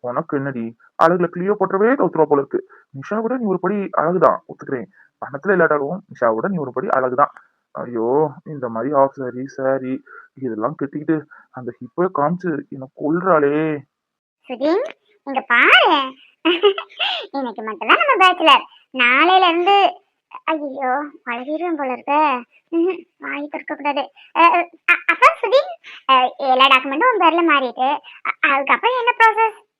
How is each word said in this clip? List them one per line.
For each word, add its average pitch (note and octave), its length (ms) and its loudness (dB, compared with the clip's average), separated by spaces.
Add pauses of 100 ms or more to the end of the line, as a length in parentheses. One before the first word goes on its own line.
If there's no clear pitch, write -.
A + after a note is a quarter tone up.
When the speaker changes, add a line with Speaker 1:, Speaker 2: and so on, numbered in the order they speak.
Speaker 1:
உனக்கு C#3 360 -6
என்னடி, B2 380 -6 (280)
அழகுல F3 320 4
கிளியோ F#3 240 -2
போட்டவே G3 320 2
தோத்துருவா D#3+ 380 0
போல C#3+ 120 2
இருக்கு. - 280 -6 (200)
நிஷா G3+ 320 -8
விட A#3 160 -4
நீ B3 60 -6
ஒரு F#3+ 160 -2
படி F#3+ 160 -2
அழகுதான், E3+ 720 0
ஒத்துக்கிறேன். C#3 400 -10 (320)
பணத்துல C#3 340 -6
இல்லாட்டாலும் E3+ 480 0 (100)
நிஷா - 260 0
விட A2+ 120 -4
நீ G3 100 -4
ஒரு C3 160 -6
படி C3 140 -6
அழகுதான். B2+ 440 0 (400)
ஐயோ, B2+ 600 -2 (140)
இந்த C3 240 -10
மாதிரி A#2 240 -6
ஹாஃப் C#3 180 4
சாரி, B2+ 360 -10
சாரி C3 560 -4 (300)
இதெல்லாம் A#2+ 420 -6
கட்டிக்கிட்டு D3+ 520 -4 (240)
அந்த A#2+ 260 -12
ஹிப்பை E3 360 -4
காமிச்சு D#3 560 -2
என்னை C3 260 -14
கொல்றாளே. D#3 840 0 (680)
Speaker 2:
சுஜின், D4 340 -2 (420)
இங்க C#4 240 -6
பாரு, D4 680 4 (1160)
இன்னைக்கு B3 320 -8
மட்டும்தான் A3 340 0 (100)
நம்ம C5 100 2
பேச்சுலர். F4 440 4 (360)
நாளையில D#4+ 520 4
இருந்து, F#4 440 2 (500)
ஐயோ, C#4+ 680 -4 (160)
வளரிடுவேன் D4+ 520 -6
போல C4+ 140 -4
இருக்கு. C#4 540 0 (260)
ம்ஹும், E4+ 320 -2 (140)
வாய் C#4+ 320 -10
திறக்க D4+ 260 -10
கூடாது. C#4+ 240 -4 (360)
அ, - 60 2
அ, E4+ 280 2 (220)
அ-, - 160 2
அப்புறம் C5 340 4
சுஜின், C#5 300 2 (400)
அ, B3+ 260 2
எல்லா C4 300 4
டாக்குமெண்ட்டும் C#4 440 2
உன் G#4+ 80 0
பேர்ல E4+ 320 4
மாறிட்டு, C4 400 0
அ, - 480 -8
அதுக்கப்புறம் C#4+ 580 0
என்ன A#4 200 0
ப்ராசஸ்? A4 480 2 (140)